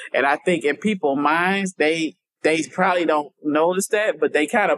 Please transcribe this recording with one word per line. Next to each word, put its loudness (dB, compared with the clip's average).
And 2
I 2
think -2
in 0
people's -2
minds, 0
they, -2
they 2
probably 0
don't 0
notice 0
that, -2
but 0
they 2
kinda 2